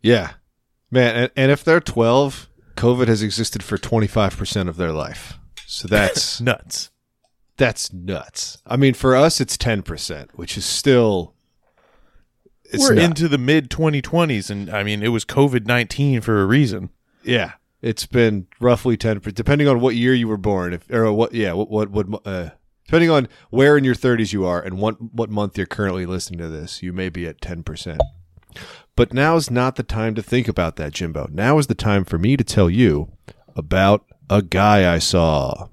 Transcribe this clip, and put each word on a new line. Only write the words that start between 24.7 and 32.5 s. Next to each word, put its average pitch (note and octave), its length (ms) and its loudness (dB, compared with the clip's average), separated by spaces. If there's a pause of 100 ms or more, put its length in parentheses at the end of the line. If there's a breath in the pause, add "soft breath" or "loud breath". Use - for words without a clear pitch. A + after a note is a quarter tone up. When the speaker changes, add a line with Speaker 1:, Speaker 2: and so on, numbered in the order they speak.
Speaker 1:
what, A2 340 -4
what A2+ 160 -4
month G#2 280 -4
you're F#2 100 -4
currently F#2 380 -4
listening F2 340 -8
to E2 80 -8
this, D#2 340 -12
you F2+ 120 -8
may F#2 160 -6
be E2+ 180 -8
at D#2 140 -14
ten E2+ 220 -10
percent. D#2 380 -10 (960 loud breath)
But A#2+ 160 2
now's D3+ 380 2
not B2 260 0
the B2 80 -6
time A2 320 -4
to A2 80 -4
think A#2+ 240 0
about F2 300 -2
that, D2 160 -8
Jimbo. D#2 380 -6
Now A2+ 260 2
is C#3+ 100 2
the A2+ 80 -2
time G2+ 300 2
for - 140 -4
me B2 180 2
to A2 60 0
tell F#2 260 4